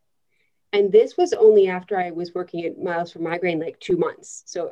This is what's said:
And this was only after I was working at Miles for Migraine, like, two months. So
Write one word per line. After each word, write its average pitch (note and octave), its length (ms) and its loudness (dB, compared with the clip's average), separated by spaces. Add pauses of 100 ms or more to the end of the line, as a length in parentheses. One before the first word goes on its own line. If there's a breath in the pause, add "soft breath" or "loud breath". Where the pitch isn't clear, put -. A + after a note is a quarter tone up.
(720)
And G3+ 200 0
this A3+ 260 4
was F4+ 160 0
only G#4+ 340 6
after F#3 320 -6
I F3+ 120 -4
was E3+ 240 -10
working F3 300 -8
at - 120 -8
Miles E3+ 340 -6
for E3 80 -18
Migraine, E3+ 400 -4
like, D#3+ 200 -10
two F3+ 180 -4
months. - 480 -6
So F3 260 -10